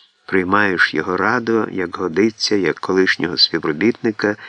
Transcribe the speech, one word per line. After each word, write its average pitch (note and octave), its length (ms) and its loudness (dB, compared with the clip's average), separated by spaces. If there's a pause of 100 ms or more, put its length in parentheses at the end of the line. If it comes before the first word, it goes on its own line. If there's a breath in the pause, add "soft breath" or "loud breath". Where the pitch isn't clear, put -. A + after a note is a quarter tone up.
(260 loud breath)
Приймаєш F#2+ 680 2
його F2+ 240 -2
радо, A2+ 540 0
як F2+ 240 -6
годиться, F#2+ 600 0
як E2+ 240 0
колишнього F#2 580 0
співробітника, G#2 960 0 (140 loud breath)